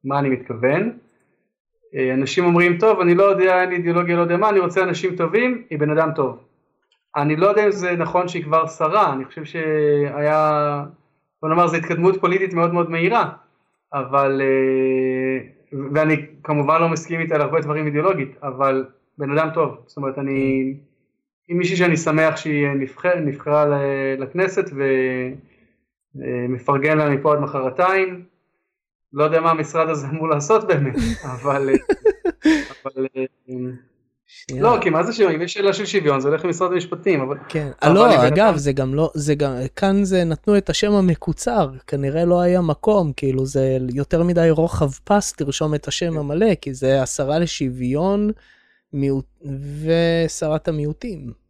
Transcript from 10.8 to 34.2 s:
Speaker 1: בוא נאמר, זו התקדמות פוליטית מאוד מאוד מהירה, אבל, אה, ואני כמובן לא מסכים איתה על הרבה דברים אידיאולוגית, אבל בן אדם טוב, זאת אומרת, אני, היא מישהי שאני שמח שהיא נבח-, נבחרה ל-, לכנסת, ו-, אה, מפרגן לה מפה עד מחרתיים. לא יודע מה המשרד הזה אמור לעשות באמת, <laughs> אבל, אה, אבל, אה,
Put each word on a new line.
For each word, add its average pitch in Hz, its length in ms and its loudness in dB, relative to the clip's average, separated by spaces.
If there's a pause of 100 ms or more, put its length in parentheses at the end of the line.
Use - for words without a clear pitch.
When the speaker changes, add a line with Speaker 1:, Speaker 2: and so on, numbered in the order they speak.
Speaker 1:
בוא 156 80 -4
נאמר, 170 180 4
זו 165 100 -2
התקדמות 170 440 0
פוליטית 185 320 0
מאוד 170 200 0
מאוד 170 160 0
מהירה, 175 400 0 (640)
אבל, 135 500 0
אה, 131 960 0 (540)
ואני 156 220 2 (280)
כמובן 151 380 0
לא 165 80 2
מסכים 165 300 -6
איתה 165 160 -2
על 147 60 2
הרבה 147 200 0
דברים 151 240 -4
אידיאולוגית, 147 580 -2
אבל 135 420 -2 (320)
בן 143 200 -4
אדם 156 160 0
טוב, 160 240 -2 (100)
זאת - 100 -18
אומרת, 139 200 -6
אני, 135 560 -2 (720)
היא 175 80 -6
מישהי 180 220 0
שאני 175 200 2
שמח 156 400 0
שהיא 143 300 -2
נבח-, 139 480 -2 (100)
נבחרה 147 400 0
ל-, 139 580 -2
לכנסת, 185 420 -2 (100)
ו-, 131 540 0 (960)
אה, 123 260 -6
מפרגן 139 480 0
לה 151 120 2
מפה 143 240 2
עד 147 60 0
מחרתיים. 180 840 -2 (880)
לא 147 100 0
יודע 156 180 2
מה 165 100 2
המשרד 160 380 -2
הזה 143 180 -4
אמור 160 220 -4
לעשות 208 380 0
באמת, 139 280 0 (200)
<laughs> 131 180 -12
אבל, 135 360 -2
אה, - 800 0 (340)
אבל, 131 220 -6 (100)
אה, 131 60 -4 (1040)